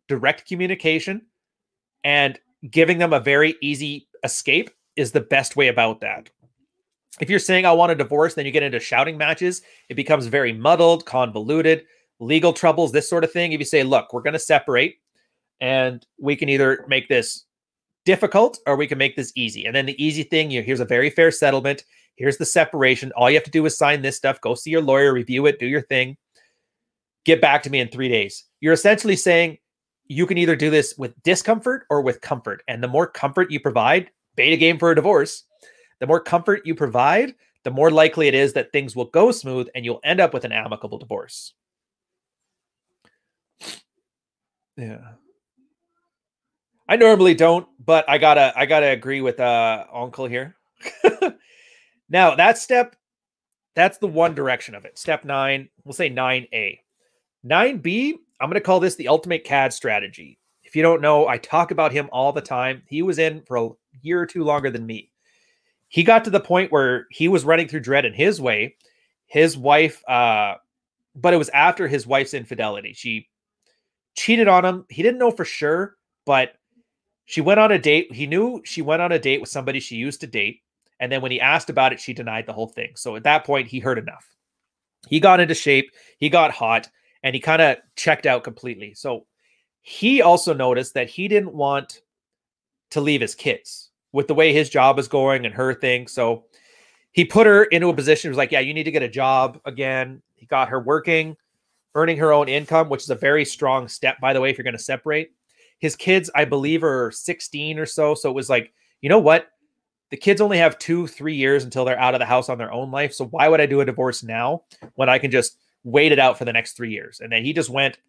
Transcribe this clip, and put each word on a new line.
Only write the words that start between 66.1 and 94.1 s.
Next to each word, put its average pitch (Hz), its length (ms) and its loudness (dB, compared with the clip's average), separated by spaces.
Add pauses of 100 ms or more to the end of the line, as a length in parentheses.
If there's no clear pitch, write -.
to 220 60 -8
the 196 100 2
point 180 320 0
where 131 380 0
he 165 180 -2
was 170 160 2
running 165 240 2
through 151 120 -8
Dread 135 240 0
in 110 80 -4
his 151 280 0
way. 110 360 -2 (500)
His 156 300 2
wife, 147 520 2
uh, 113 480 0 (580)
but 170 180 2
it 175 60 4
was 151 120 -2
after 170 380 2
his 131 180 -4
wife's 135 280 -2
infidelity. 107 580 -8
She 110 360 -12 (840)
cheated 226 340 2
on 180 160 6
him. 185 240 -4
He 135 140 -8
didn't 247 160 0
know 247 120 2
for 220 140 -6
sure, 170 520 -4 (280)
but 135 300 0 (720)
she - 140 -6
went 196 200 4
on 214 120 4
a 185 60 2
date. 151 340 0
He 135 140 -10
knew 208 380 -4
she - 180 -10
went 156 200 -2
on 175 100 -2
a 165 60 0
date 139 220 0
with 127 100 -14
somebody 131 300 -6
she 120 160 -14
used 131 240 -10
to 156 60 -14
date. 110 340 -6 (400)
And 127 100 -8
then 135 100 -4
when 127 120 -8
he 123 80 -6
asked 147 300 0
about 131 220 2
it, - 80 -10
she - 120 -14
denied 113 340 -10
the 113 60 -14
whole 110 160 -10
thing. - 260 -14
So 110 220 -12
at 113 80 -14
that 151 200 2
point, 139 220 -2
he 127 140 -10
heard 120 180 -2
enough. - 380 -16 (720)
He 156 120 0
got 185 200 6
into 160 140 0
shape, 139 360 0 (280)
he 151 100 -2
got 160 240 2
hot, 113 360 -2 (360)
and 131 100 -4
he 127 60 -6
kinda 160 380 2 (180)
checked 156 300 0
out 123 180 0
completely. 107 500 -16
So 123 320 -10 (560)
he 247 400 0
also 175 320 4
noticed 127 400 -2
that 127 160 -4
he 185 180 -10
didn't 202 240 0
want 139 480 -6 (880)
to 151 100 -4
leave 143 200 0
his 117 140 -6
kids - 560 -8 (220)